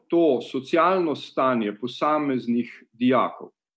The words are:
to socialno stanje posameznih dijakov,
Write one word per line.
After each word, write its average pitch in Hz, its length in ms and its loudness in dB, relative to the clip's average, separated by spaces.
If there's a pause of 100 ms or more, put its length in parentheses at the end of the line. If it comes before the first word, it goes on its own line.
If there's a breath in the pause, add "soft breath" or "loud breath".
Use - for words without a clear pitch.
to 156 320 2
socialno 160 760 0
stanje 120 580 -2
posameznih 123 1160 -2
dijakov, 120 560 0 (280)